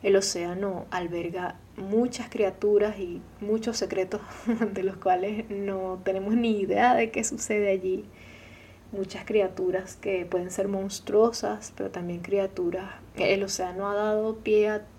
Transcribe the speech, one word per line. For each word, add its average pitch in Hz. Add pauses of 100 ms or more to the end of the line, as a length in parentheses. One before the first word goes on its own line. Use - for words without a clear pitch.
El 196
océano 185
alberga 175 (200)
muchas 220
criaturas 208
y 175 (200)
muchos 220
secretos 190 (260)
<laughs> 226
de 190
los 190
cuales 196
no 190
tenemos 196
ni 226
idea 202
de 226
qué 226
sucede 208
allí. 185 (880)
Muchas 196
criaturas 190
que 185
pueden 180
ser 196
monstruosas, 208
pero 196
también 175
criaturas, 190 (240)
el 196
océano 190
ha 202
dado 214
pie 214
a 214 (140)